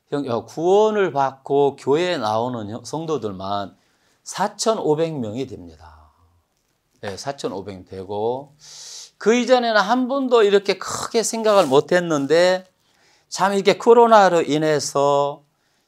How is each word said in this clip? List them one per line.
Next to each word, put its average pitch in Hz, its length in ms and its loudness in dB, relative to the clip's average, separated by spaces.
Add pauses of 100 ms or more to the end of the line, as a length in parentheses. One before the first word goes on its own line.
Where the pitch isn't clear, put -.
(100)
형-, 143 180 -6
어, 117 160 -4
구원을 196 680 0
받고 139 640 0
교회에 165 420 -2
나오는 113 520 -4
형-, 120 140 -12
성도들만 101 920 -8 (480)
사천오백 165 960 -2
명이 117 260 -8
됩니다. 80 640 -20 (920)
네, 98 160 -10
사천오백 101 580 -10
명 92 100 -18
되고, 104 680 -8 (640)
그 220 180 2
이전에는 233 440 2
한 240 280 0
번도 254 340 2
이렇게 196 360 2
크게 - 440 -6
생각을 208 440 2
못 143 260 2
했는데, 175 760 2 (640)
참 196 260 -2
이렇게 196 240 2
코로나로 220 640 6
인해서 143 1000 0 (440)